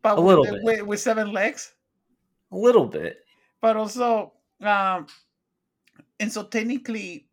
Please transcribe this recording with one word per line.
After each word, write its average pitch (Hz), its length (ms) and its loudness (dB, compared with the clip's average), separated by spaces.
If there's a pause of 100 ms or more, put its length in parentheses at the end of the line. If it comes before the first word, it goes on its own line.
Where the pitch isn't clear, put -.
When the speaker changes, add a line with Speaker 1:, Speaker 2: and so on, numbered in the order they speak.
Speaker 1:
but 208 160 2
Speaker 2:
A 170 40 2
Speaker 1:
with 175 40 4
Speaker 2:
little 175 200 8
Speaker 1:
the, 104 60 -4
Speaker 2:
bit. 202 120 -8
Speaker 1:
with, 220 200 0
with 208 160 -6
seven 220 320 -2
legs. 214 420 -4 (760)
Speaker 2:
A 185 60 -10
little 214 300 6
bit. 80 320 -8 (420)
Speaker 1:
But 220 160 2
also, 220 560 -2 (280)
um, 196 460 -2 (1120)
and 214 120 -4
so 214 120 -8
technically 220 880 -6